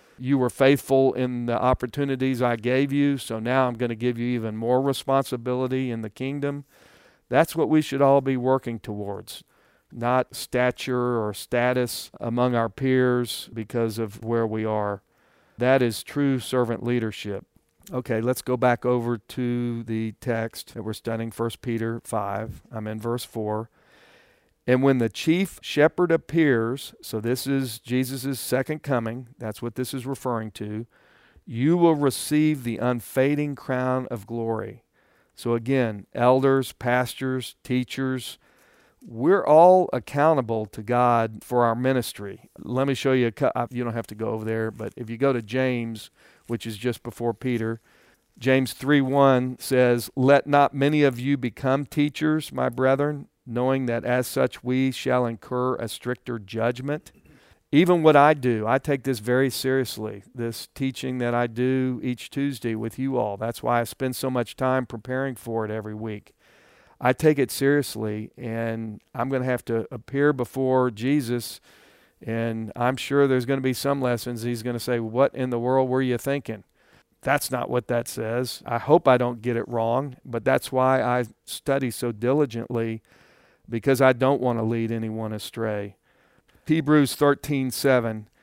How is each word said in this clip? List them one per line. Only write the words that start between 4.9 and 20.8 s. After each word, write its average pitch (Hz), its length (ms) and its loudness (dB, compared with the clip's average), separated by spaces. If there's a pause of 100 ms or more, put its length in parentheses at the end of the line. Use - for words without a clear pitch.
in 113 100 -6
the 107 80 -8
kingdom." 143 540 -6 (640)
That's 147 260 2
what 156 140 0
we 156 120 4
should 139 220 -2
all 139 180 6
be 135 160 0
working 127 440 -2
towards, 101 640 -10 (480)
not 123 420 -2
stature 123 880 -2
or 104 80 -4
status 123 880 -2
among 123 380 0
our 113 120 0
peers 127 840 0
because 113 420 -4
of 110 280 -8
where 117 200 0
we 110 200 -2
are. 104 380 -2 (540)
That 127 260 4
is 117 200 0
true 139 380 0
servant 117 420 -2
leadership. 110 640 -4 (460)
Okay, 123 280 -2
let's 123 220 -2
go 127 140 -2
back 120 300 2
over 120 300 0
to 120 640 -4
the 113 380 -4
text 113 540 -6
that 110 100 -10